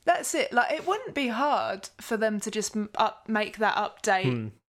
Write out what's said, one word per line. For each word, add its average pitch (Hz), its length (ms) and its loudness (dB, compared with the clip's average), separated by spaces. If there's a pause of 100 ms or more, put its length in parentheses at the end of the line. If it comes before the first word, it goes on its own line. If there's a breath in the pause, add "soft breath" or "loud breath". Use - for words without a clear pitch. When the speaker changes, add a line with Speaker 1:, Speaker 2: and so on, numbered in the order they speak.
Speaker 1:
That's - 280 2
it. 285 180 0
Like, 240 200 2
it 320 140 -4
wouldn't 415 280 -2
be 277 140 0
hard 220 600 0 (100)
for - 160 -4
them 214 240 0
to 208 100 -6
just 214 240 -4
m-, 208 220 -2
up-, - 320 0
make 214 300 -2
that 208 180 2
update 196 560 0
Speaker 2:
Hmm. 110 160 -4 (240)